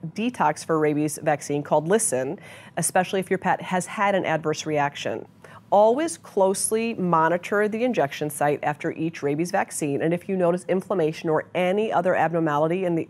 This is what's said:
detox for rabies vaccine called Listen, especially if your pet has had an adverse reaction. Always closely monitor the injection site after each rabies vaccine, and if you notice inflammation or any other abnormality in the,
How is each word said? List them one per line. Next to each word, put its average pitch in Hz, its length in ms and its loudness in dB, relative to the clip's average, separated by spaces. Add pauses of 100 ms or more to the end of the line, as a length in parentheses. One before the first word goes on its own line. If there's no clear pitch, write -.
detox 196 580 -2
for 160 120 2
rabies 151 460 0
vaccine 147 400 -2
called 156 240 0
Listen, 160 500 0 (380)
especially 190 460 0
if 180 80 -10
your 185 80 2
pet 180 240 0
has 185 240 -2
had 202 280 0
an 185 120 0
adverse 156 400 -2
reaction. 143 600 -2 (440)
Always 233 480 4
closely 214 760 0
monitor 180 760 2
the 220 160 -2
injection 151 440 -2
site 147 320 0
after 151 300 -4
each 160 320 -6
rabies 147 280 -2
vaccine, 151 500 -2
and 165 120 2
if 175 140 -4
you 190 80 -2
notice 180 320 2
inflammation 170 600 -2
or 156 160 0 (100)
any 185 380 0
other 175 200 2
abnormality 160 720 2
in 175 120 0
the, 160 140 -2